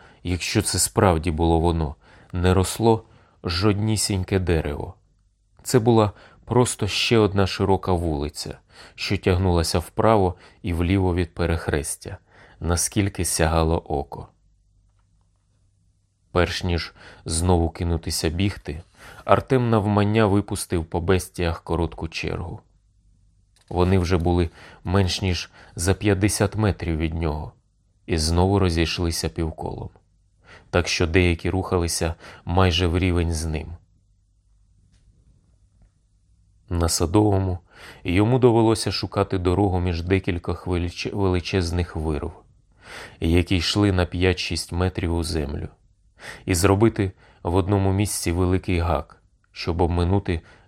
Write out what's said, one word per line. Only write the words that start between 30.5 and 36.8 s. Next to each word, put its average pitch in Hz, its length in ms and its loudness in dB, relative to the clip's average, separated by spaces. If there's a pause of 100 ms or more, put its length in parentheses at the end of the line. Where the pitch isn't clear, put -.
так 87 180 2
що - 200 0
деякі 87 420 2
рухалися 85 640 -2 (300)
майже 92 420 2
в 85 100 0
рівень 85 360 0
з 80 120 -6
ним. 78 220 -6 (3000)
На 85 200 0